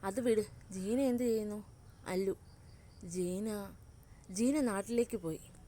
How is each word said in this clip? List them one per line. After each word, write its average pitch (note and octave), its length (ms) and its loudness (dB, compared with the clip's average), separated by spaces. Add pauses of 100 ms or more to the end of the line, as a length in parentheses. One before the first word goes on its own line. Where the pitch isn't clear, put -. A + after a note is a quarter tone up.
"അത് G3 160 -2
വിട്, A3 520 2
ജീന G3 280 0
എന്ത് B3 220 4
ചെയ്യുന്നു?" G#3+ 420 0 (420)
അല്ലു: F#3+ 300 0 (680)
"ജീന, F#3 680 -4 (600)
ജീന A#3+ 300 2
നാട്ടിലേക്ക് A#3 560 0
പോയി." E3 240 -4 (280)